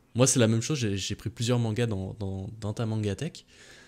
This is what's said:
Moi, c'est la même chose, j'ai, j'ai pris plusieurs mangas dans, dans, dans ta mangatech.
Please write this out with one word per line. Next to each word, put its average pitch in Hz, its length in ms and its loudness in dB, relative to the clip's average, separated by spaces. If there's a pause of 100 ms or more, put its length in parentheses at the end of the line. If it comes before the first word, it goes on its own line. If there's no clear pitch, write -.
(140)
Moi, 123 120 6
c'est 131 140 4
la 110 80 8
même 113 120 4
chose, 151 180 -2
j'ai, 101 200 0
j'ai 95 160 -4
pris - 160 -8
plusieurs 120 280 0
mangas 113 280 0
dans, 98 320 -4
dans, 95 320 -6 (100)
dans 107 140 -6
ta 120 100 -4
mangatech. 110 600 -4 (420)